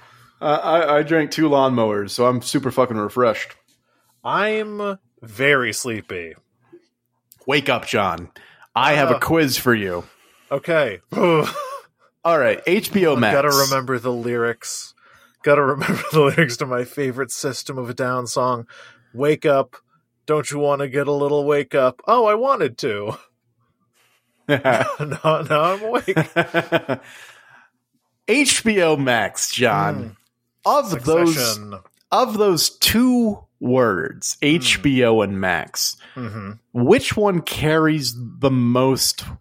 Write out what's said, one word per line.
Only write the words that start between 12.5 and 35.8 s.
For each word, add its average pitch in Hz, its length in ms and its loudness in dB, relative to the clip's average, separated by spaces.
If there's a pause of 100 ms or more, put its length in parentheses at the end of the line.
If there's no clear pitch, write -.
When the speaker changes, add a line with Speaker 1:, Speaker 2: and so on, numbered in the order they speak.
Speaker 1:
H 202 260 0
B 190 120 2
O 151 80 4
Speaker 2:
I've 123 60 0
Speaker 1:
Max. 117 160 4
Speaker 2:
gotta 143 140 2 (160)
remember 131 340 -2
the 123 120 -4
lyrics. 120 840 -6 (500)
Gotta 147 200 4
remember 143 440 -2
<laughs> - 40 -10
the 156 100 4
lyrics 139 360 2
to 151 80 -6
my 127 200 -4
favorite 131 460 -6
System 135 460 -8
of 123 120 -8
a 120 40 -8
Down 127 340 -4
song. 123 380 -2 (480)
"Wake 143 320 0
up. 139 300 2 (500)
Don't 151 260 -2
you 147 80 -6
wanna 143 280 0
get 135 200 -2
a 147 40 0
little 143 340 0
wake 147 300 0
up?" 127 320 2
Oh, 226 180 4
I 214 100 4
wanted 226 440 0
to. 104 440 -6
<laughs> - 40 -20 (1160)
Speaker 1:
<laughs> - 40 -20
Speaker 2:
Now, 123 360 2 (640)
now 151 120 2 (120)
I'm 202 100 -6
awake. 220 340 -2
Speaker 1:
<laughs> 160 840 -2 (1300)
H 269 360 2
B 208 180 2
O 160 140 4
Max, 120 580 -2
John. 104 500 0
Speaker 2:
Mm. 104 120 -14 (500)
Speaker 1:
Of 202 380 0
those, 165 320 2
Speaker 2:
Succession. 107 440 -6 (320)
Speaker 1:
of 220 260 0
those 202 400 2
two 240 640 2 (160)
words, 120 800 0
Speaker 2:
Mm. 151 140 4
Speaker 1:
H 131 260 0
B 131 220 4
O 113 180 4
and 98 200 -2
Max, - 560 -4 (180)